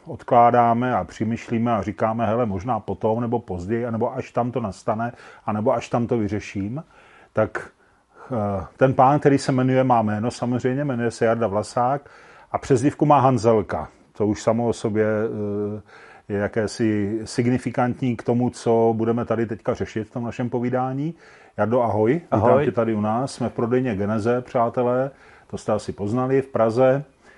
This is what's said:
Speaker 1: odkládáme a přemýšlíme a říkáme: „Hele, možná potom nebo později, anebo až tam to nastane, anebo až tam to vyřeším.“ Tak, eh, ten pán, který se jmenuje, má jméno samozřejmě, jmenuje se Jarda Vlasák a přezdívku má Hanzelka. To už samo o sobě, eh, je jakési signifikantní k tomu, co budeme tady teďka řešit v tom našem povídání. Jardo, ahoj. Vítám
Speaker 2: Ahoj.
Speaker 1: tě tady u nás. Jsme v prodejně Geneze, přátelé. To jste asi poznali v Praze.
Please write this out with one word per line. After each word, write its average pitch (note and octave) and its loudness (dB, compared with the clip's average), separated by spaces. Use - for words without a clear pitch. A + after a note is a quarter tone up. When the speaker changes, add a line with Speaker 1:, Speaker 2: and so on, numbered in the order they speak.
Speaker 1:
odkládáme A#2+ 4
a F#2 0
přemýšlíme A2+ -4
a G#2+ 0
říkáme: A2 -2
„Hele, A2+ 0
možná G#2+ -4
potom G#2+ -2
nebo A#2+ -2
později, G2+ -6
anebo A2+ -2
až - -8
tam A#2+ -2
to C3 -4
nastane, A#2 -4
anebo G#2+ 0
až - -4
tam A#2+ -2
to A#2+ 0
vyřeším.“ G#2+ -6
Tak, - -2
eh, G2+ -4
ten C3+ 4
pán, C#3 4
který C#3 4
se - -2
jmenuje, C3 2
má B2 4
jméno G#2+ -2
samozřejmě, B2+ -2
jmenuje A#2+ -2
se - -2
Jarda A2+ 2
Vlasák A#2+ -2
a A#2+ -4
přezdívku C3+ 0
má D3 6
Hanzelka. A2 2
To G#2 0
už G#2 0
samo A#2 0
o A#2 2
sobě, G#2+ 0
eh, G#2 -4
je G2+ -4
jakési G#2 -2
signifikantní B2 -2
k - -12
tomu, B2 0
co A#2 2
budeme A2+ 0
tady A2+ 0
teďka A2 -4
řešit A2 -6
v - -20
tom A#2+ -8
našem A#2+ -6
povídání. C3 -4
Jardo, A2 2
ahoj. A2 2
Vítám D#3+ -2
Speaker 2:
Ahoj. B2+ 6
Speaker 1:
tě - -2
tady A2+ 0
u G#2 -2
nás. A2+ -2
Jsme A#2 -4
v - -14
prodejně B2 0
Geneze, A2 0
přátelé. B2 0
To G2+ -10
jste - -4
asi G#2 -4
poznali B2+ 0
v C3 -4
Praze. B2+ 2